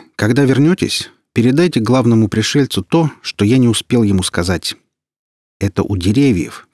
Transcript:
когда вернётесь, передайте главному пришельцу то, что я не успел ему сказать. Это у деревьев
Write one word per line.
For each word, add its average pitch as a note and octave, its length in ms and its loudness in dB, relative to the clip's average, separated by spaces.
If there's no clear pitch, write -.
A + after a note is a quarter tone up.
когда B2 300 0
вернётесь, C#3+ 640 0
передайте C3 460 2
главному A#2 480 2
пришельцу A2 560 -2
то, D#3+ 280 0
что - 240 -4
я A#2+ 120 2
не B2 100 4
успел A#2 360 0
ему G2 200 0
сказать. E2+ 520 -4
Это G2 240 -2
у - 120 -4
деревьев G#2+ 760 -2